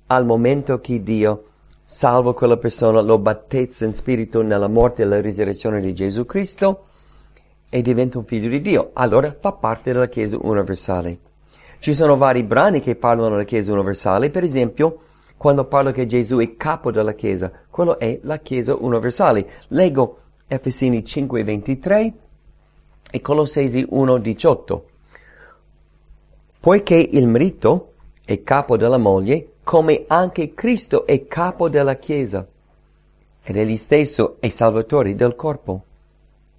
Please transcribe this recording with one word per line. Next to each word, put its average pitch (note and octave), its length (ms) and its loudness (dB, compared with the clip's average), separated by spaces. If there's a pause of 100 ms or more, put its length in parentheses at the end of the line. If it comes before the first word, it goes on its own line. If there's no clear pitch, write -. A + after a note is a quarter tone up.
al B2+ 200 2
momento B2+ 520 0
che A#2+ 220 -6
Dio G#2 440 -2 (380)
salva B2 520 0
quella A#2+ 220 2
persona, A2+ 440 2
lo A2 160 4
battezza A2 680 -4
in A2 100 -4
spirito A2+ 480 -2
nella G2+ 240 0
morte A#2 340 2
e G#2+ 40 2
la G2+ 140 2
risurrezione G2+ 600 -4
di F#2+ 140 -4
Gesù G2 320 -4
Cristo G3 580 -4 (840)
e B2+ 140 -2
diventa B2 380 0
un G#2+ 60 -10
figlio A2 240 -4
di C#3 120 -2
Dio. F3+ 320 0
Allora B2+ 460 0
fa G3 140 -4
parte A2+ 380 -4
della B2 160 0
Chiesa G#2+ 320 -6
universale. F#2 840 -4 (580)
Ci D3+ 160 -2
sono D3 220 4
vari B2+ 260 4
brani D3 360 2
che B2 160 -2
parlano A#2 340 0
della G#2 140 0
Chiesa G#2 280 -4
universale, G2 580 0
per F3+ 140 -4
esempio C#3+ 580 -2 (360)
quando C#3 280 2
parla C3+ 260 0
che B2+ 140 -4
Gesù A#2+ 320 0
è A2+ 200 0
capo D#3 340 -4
della G#2+ 220 0
Chiesa, F#2+ 380 -4 (180)
quello E3+ 280 0
è A#2 260 -4
la D3+ 160 -6
Chiesa B2+ 360 -4
universale. A#2+ 760 0 (200)
Leggo C#3 480 0 (340)
Efesini B2+ 540 -2
cinque B2+ 380 -4
ventitré C3+ 720 -2 (960)
e A#2+ 120 -8
Colossesi C#3 680 0
uno C3 280 2
diciotto. A2+ 720 -2 (1700)
"Poiché F#3+ 360 4
il C#3+ 320 4
marito C#3 680 2 (320)
è G2+ 160 -4
capo C#3 340 0
della A#2 220 2
moglie, G#2 560 0 (100)
come D#3+ 440 2
anche E3+ 480 -2
Cristo - 500 -2
è C#3 220 0
capo F3 420 -4
della C#3 280 0
Chiesa, A#2 480 -6 (1000)
ed - 120 -8
egli A2 220 0
stesso C#3+ 640 0
è A#2+ 80 -2
salvatore A2+ 680 0
del A#2+ 200 0
corpo." C3 480 -8 (760)